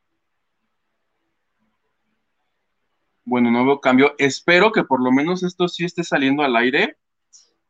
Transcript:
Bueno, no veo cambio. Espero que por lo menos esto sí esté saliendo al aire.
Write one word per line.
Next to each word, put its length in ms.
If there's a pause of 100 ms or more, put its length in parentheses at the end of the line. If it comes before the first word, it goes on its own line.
(3250)
Bueno, 260
no 140
veo 160
cambio. 380
Espero 520
que 140
por 180
lo 100
menos 300
esto 240
sí 200
esté 180
saliendo 380
al 140
aire. 420 (720)